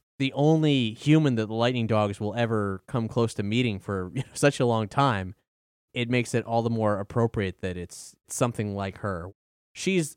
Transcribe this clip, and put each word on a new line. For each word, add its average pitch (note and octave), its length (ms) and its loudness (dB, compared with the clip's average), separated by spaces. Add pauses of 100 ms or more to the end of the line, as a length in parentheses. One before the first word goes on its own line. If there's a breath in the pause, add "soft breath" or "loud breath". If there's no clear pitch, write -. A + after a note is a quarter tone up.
(180)
the C3+ 160 0
only C#3+ 600 4
human D3 420 4
that A2 100 0
the A2 80 -6
Lightning A#2+ 340 2
Dogs G#2+ 320 2
will G#2 140 -4
ever G#2+ 520 0
come A2+ 220 -4
close A2+ 260 0
to - 100 -4
meeting A2 360 0
for, F#2 300 -4
<laughs> - 40 -12
you C3 80 -4
know, - 120 -10
such C#3+ 260 2
a C3 60 2
long A2+ 220 0
time, G#2 460 0 (580)
it A#2+ 160 -4
makes A#2+ 260 0
it A#2 100 0
all A#2 180 0
the A#2 80 0
more G#2+ 300 0
appropriate G#2 640 -2
that F2+ 140 -4
it's - 380 -14 (140)
something A2 480 -2
like G2 220 -6
her. F#2 340 -8 (400)
She's F3+ 440 -2